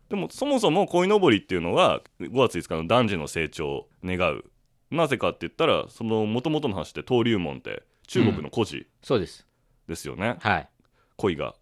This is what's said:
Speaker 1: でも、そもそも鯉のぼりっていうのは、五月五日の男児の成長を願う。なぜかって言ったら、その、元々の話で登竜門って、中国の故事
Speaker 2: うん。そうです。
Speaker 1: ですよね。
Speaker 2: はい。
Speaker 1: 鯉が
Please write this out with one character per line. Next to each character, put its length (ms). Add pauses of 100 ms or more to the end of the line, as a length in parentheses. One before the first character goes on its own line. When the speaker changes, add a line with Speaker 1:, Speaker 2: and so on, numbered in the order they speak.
Speaker 1:
で 80
も、 140
そ 160
も 140
そ 120
も 160
鯉 220
の 100
ぼ 100
り 100
っ 20
て 140
い 20
う 40
の 120
は、 280 (300)
五 160
月 100
五 120
日 60
の 120
男 220
児 80
の 100
成 220
長 200
を 200 (160)
願 120 (140)
う。 140 (440)
な 180
ぜ 100
か 120
っ 40
て 80
言 80
っ 40
た 120
ら、 240
そ 160
の、 200
元 240
々 200
の 60
話 180
で 80
登 280
竜 80
門 200
っ 20
て、 240 (240)
中 180
国 160
の 80
故 160
事 120
Speaker 2:
う 40
ん。 40 (160)
そ 140
う 40
で 80
す。 180 (420)
Speaker 1:
で 80
す 120
よ 80
ね。 240
Speaker 2:
は 200
い。 100 (480)
Speaker 1:
鯉 180
が 260